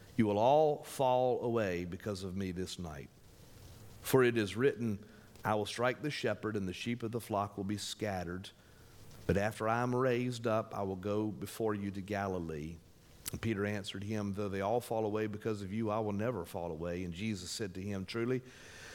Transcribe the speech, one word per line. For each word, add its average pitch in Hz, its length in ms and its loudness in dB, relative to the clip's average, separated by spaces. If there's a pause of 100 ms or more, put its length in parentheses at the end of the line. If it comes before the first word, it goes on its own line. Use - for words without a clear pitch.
(160)
you 110 100 6
will 101 120 4
all 147 460 6
fall 127 580 4
away 101 440 2
because 92 360 -4
of 92 140 -4
me 95 160 0
this 90 260 -4
night. 76 300 -8 (920)
For 131 220 8
it 120 120 6
is 101 200 2
written, 117 420 2 (440)
I 110 120 2
will 107 100 2
strike 123 380 0
the 151 80 0
shepherd, 107 440 0
and 98 140 0
the 87 60 -2
sheep 120 280 -4
of 110 100 -4
the 117 80 -2
flock 101 360 0
will 101 80 -2
be 101 140 -2
scattered. 92 720 -4 (760)
But 92 120 6
after 110 320 2
I 117 100 4
am 123 140 2
raised 123 520 2
up, 110 300 2
I 101 60 0
will 95 140 0
go 104 320 0
before 107 460 -2
you 101 180 -2
to 98 100 -6
Galilee.' 87 720 -2 (560)
And - 80 -6
Peter 104 240 0
answered 101 400 -4
him, 104 300 -2
'Though 104 160 -2
they 98 100 -2
all 110 200 2
fall 110 260 -2
away 107 220 0
because 104 340 -4
of 95 100 -6
you, 110 160 0
I 104 120 2
will 107 120 0
never 104 320 -2
fall 85 260 -6
away.' 87 340 -4
And 87 100 -6
Jesus 92 360 -4
said 98 240 -6
to 95 60 -8
him, 98 240 -4
'Truly, 123 380 0 (520)